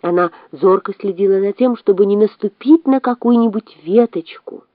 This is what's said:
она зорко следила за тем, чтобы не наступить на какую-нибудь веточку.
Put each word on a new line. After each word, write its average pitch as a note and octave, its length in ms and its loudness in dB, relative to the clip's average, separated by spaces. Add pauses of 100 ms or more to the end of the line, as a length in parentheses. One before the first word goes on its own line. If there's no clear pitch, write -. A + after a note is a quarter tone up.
она F3 300 0 (180)
зорко F#3+ 480 0
следила G3 420 -2
за G3+ 120 -2
тем, B3 240 0
чтобы G3 300 0
не G3+ 100 0
наступить G#3+ 680 0
на C4+ 140 0
какую-нибудь A#3 840 -2
веточку. - 800 -4 (100)